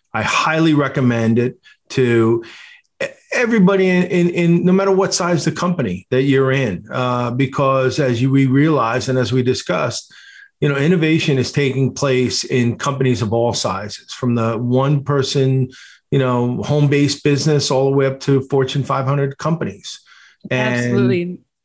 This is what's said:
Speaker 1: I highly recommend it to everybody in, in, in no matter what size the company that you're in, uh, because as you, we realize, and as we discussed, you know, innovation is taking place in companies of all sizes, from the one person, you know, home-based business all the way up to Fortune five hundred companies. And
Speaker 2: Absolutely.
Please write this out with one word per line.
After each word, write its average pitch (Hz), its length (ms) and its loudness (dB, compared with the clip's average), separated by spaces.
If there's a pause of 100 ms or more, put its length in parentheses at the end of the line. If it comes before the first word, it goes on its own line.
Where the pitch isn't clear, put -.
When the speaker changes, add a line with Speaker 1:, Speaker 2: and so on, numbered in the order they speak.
(120)
Speaker 1:
I 110 120 -4
highly 160 500 0
recommend 123 640 2
it 120 220 -2 (300)
to 117 540 2 (880)
everybody 202 560 2
in, 180 180 2
in, 175 260 2
in 170 340 2
no 180 60 4
matter 196 200 2
what 190 220 2
size 175 320 -2
the - 60 0
company 135 580 -4
that 131 140 2
you're 135 280 2
in, 107 400 -2
uh, 123 380 -2
because 135 720 0
as 123 200 0
you, 131 120 2
we 135 160 4
realize, 127 600 2
and 127 120 0
as 123 120 0
we 127 120 0
discussed, 127 680 -4 (500)
you 147 80 0
know, 143 60 0
innovation 156 640 2
is 123 140 -2
taking 135 420 0
place 127 500 0
in 120 360 0
companies 131 420 -2
of 107 100 -2
all 117 220 0
sizes, 101 580 -8
from 123 220 -4
the 113 240 -2
one 131 460 0
person, 135 640 0 (400)
you 147 80 0
know, 123 460 0
home-based 143 600 0
business 143 460 0
all 135 220 2
the 139 40 0
way 135 120 2
up 135 140 -4
to 135 280 2
Fortune 135 340 0
five 135 220 -2
hundred 139 320 -2
companies. - 600 -6 (500)
And 127 260 0
Speaker 2:
Absolutely. 123 680 0 (240)